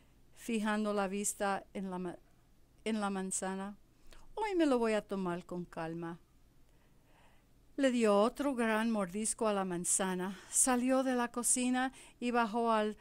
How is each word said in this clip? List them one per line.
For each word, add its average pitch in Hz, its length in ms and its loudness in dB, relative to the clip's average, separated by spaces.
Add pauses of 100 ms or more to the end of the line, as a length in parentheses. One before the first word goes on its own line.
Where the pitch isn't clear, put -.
(360)
fijando 214 560 -2
la 202 140 0
vista 196 580 -2 (100)
en 190 160 -6
la 180 80 -6
ma-, 180 200 -6 (640)
en 220 160 -2
la 202 80 0
manzana. 190 680 -6 (580)
"Hoy 427 220 -2
me 330 100 4
lo 254 120 4
voy 226 160 2
a 208 120 -2
tomar 180 400 -4
con 180 180 -8
calma". 165 540 -8 (1600)
Le 269 160 4
dio 214 280 6
otro 254 340 2
gran 226 360 2
mordisco 214 560 -2
a 214 60 2
la 196 120 0
manzana, 185 760 -2 (100)
salió 262 540 2
de 262 100 0
la 240 160 0
cocina 254 600 0 (260)
y 240 140 -2
bajó 233 400 2
al 214 280 2